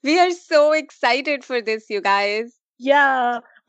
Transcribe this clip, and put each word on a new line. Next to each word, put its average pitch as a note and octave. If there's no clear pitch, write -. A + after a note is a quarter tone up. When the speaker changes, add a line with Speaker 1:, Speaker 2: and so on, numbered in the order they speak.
Speaker 1:
We D4+
are F4+
so D4+
excited C#4
for B3
this, A3
you G3+
guys. G3+
Speaker 2:
Yeah, C4